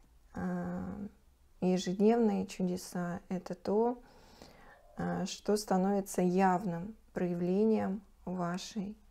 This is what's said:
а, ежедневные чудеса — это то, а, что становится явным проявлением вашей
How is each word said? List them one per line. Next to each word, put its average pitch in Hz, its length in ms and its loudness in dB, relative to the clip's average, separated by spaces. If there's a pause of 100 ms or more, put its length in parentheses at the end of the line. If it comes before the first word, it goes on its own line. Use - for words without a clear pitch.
(340)
а, 180 640 -4 (640)
ежедневные 196 840 4
чудеса — 180 800 -4
это 185 260 -6
то, 226 440 0 (960)
а, 175 300 -4
что - 300 -2
становится 196 680 0
явным 180 720 2 (180)
проявлением 190 920 0 (220)
вашей 185 720 -6 (140)